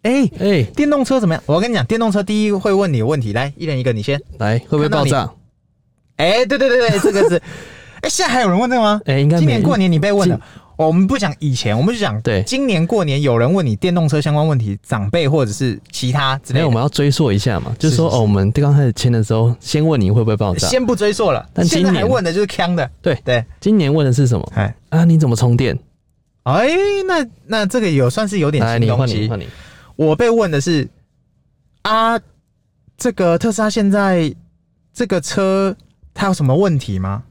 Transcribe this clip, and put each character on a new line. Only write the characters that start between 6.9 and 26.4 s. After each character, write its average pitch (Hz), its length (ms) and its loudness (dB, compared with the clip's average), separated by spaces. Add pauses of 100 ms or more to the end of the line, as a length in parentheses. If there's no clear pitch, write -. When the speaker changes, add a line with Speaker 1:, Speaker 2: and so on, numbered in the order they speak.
Speaker 1:
对， 202 100 0
这 202 120 2
个 196 160 2
是， 170 140 0 (280)
Speaker 2:
<laughs> - 320 -20
Speaker 1:
哎， 330 60 -6
现 349 180 -2
在 247 60 -2
还 254 100 2
有 202 60 0
人 180 100 0
问 240 120 0
这 254 60 0
个 233 60 2
吗？ 214 240 0
Speaker 2:
哎， 135 120 0
应 143 100 2
该 165 80 4
没。 170 40 2
Speaker 1:
今 156 80 4
年 226 140 0
过 - 140 2
年 190 140 2
你 160 80 2
被 202 140 0
问 196 160 2
了。 139 80 0
Speaker 2:
今 - 80 -12 (320)
Speaker 1:
我 156 140 2
们 185 160 2
不 262 100 0
讲 190 220 -2
以 139 160 -2
前， 110 220 -2
我 127 60 0
们 226 120 0
就 220 60 -8
讲 113 220 -2
Speaker 2:
对。 104 220 0
Speaker 1:
今 269 220 -4
年 175 180 0
过 196 200 0
年 143 180 -2
有 120 160 2
人 127 140 2
问 190 120 0
你 110 120 0
电 180 180 -2
动 165 140 2
车 151 120 0
相 147 140 0
关 151 120 2
问 147 120 0
题， 101 240 -2
长 104 280 -4
辈 156 180 0
或 139 180 2
者 101 60 -6
是 120 260 -4 (140)
其 127 180 -4
他 135 280 -2
之 - 140 -10
类 - 20 -2
的。 - 0 -
Speaker 2:
没 143 60 2
有， 165 60 0
我 127 60 2
们 113 100 0
要 147 60 0
追 143 200 0
溯 139 220 2
一 101 80 2
下 101 220 0
嘛， 117 180 -8
就 156 100 0
是 135 60 2
说， 160 140 2
Speaker 1:
是， - 20 0
是， 127 60 0
是。 - 20 2
Speaker 2:
哦， 113 40 2
我 107 40 2
们 101 240 2
刚 143 240 2
开 143 80 4
始 123 120 2
签 120 180 0
的 113 100 2
时 107 100 -2
候， 117 280 2
先 151 260 -2
问 147 140 2
你 95 100 2
会 110 140 2
不 110 40 0
会 107 80 0
爆 101 200 -2
炸。 92 100 -2
Speaker 1:
先 254 180 0
不 233 120 0
追 208 160 0
溯 196 180 0
了， - 220 -4
Speaker 2:
但 175 120 0
今 170 160 2
年 185 60 2
Speaker 1:
现 190 80 2
在 143 60 0
还 - 40 0
问 240 200 0
的 165 80 -2
就 190 80 -2
是 202 80 0
呛 175 260 -2
的。 143 160 -2 (100)
Speaker 2:
对。 156 220 0
Speaker 1:
对。 120 220 -2 (160)
Speaker 2:
今 214 180 2
年 143 140 2
问 151 120 2
的 131 80 2
是 131 140 2
什 120 100 2
么？ - 200 -6
Speaker 1:
哎。 101 180 -2 (140)
Speaker 2:
啊， 165 160 2
你 165 120 6
怎 151 140 2
么 117 60 0
充 120 200 2
电？ 123 220 0 (680)